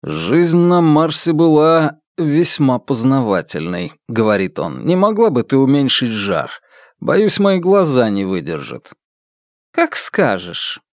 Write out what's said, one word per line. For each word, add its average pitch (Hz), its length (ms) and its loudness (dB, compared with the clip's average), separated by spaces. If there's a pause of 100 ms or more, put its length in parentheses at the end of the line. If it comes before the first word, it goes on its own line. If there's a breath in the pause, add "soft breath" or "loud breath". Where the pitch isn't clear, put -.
«Жизнь 139 580 0
на 175 220 4
Марсе 160 500 2
была 156 680 2 (180)
весьма 147 640 0
познавательной», 101 1120 -2 (140)
говорит 107 520 0
он. 76 260 -6
«Не 175 100 0
могла 208 340 2
бы 123 140 -2
ты 135 140 0
уменьшить 135 540 0
жар? 98 400 -4 (480 soft breath)
Боюсь, 202 400 0
мои 196 200 2
глаза 165 500 2
не 98 160 -2
выдержат». 78 680 -8 (800)
«Как 330 240 -2
скажешь». 92 840 -2 (140)